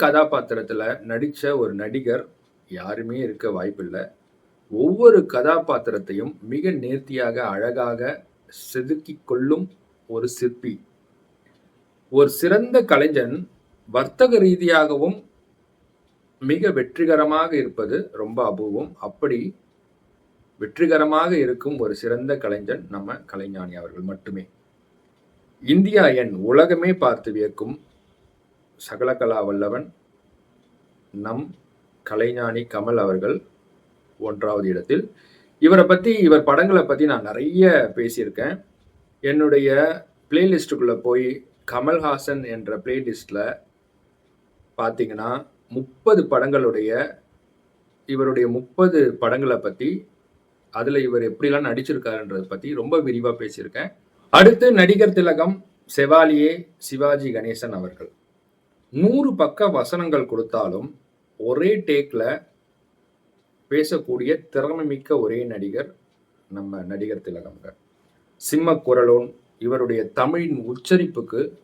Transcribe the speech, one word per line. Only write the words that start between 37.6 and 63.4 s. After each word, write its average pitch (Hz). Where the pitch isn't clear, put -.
பேசியிருக்கேன். 117
என்னுடைய 143
பிளேலிஸ்டுக்குள்ள 156
போய் 123
கமல்ஹாசன் 139
என்ற 107
பிளேலிஸ்ட்ல 120
பாத்தீங்கன்னா, 113
முப்பது 156
படங்களுடைய, 127
இவருடைய 131
முப்பது 156
படங்களை 127
பத்தி, 117
அதுல 135
இவர் 117
எப்படிலாம் 143
நடிச்சிருக்காருன்றதை 110
பத்தி 98
ரொம்ப 156
விரிவா 120
பேசியிருக்கேன். 107
அடுத்து 196
நடிகர் 196
திலகம் 170
செவாலியே 151
சிவாஜி 139
கணேசன் 113
அவர்கள். 90
நூறு 240
பக்க 180
வசனங்கள் 147
கொடுத்தாலும் 110
ஒரே 131
டேக்ல 143